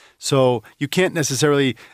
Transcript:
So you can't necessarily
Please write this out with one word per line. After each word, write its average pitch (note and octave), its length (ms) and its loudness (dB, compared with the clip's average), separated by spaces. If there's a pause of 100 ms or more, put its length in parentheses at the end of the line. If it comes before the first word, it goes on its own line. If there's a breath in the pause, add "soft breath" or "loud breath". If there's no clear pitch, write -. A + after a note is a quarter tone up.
(180 soft breath)
So B2+ 440 0 (160 loud breath)
you C#3+ 100 -8
can't F#3 260 -2
necessarily C#3+ 640 0 (180 loud breath)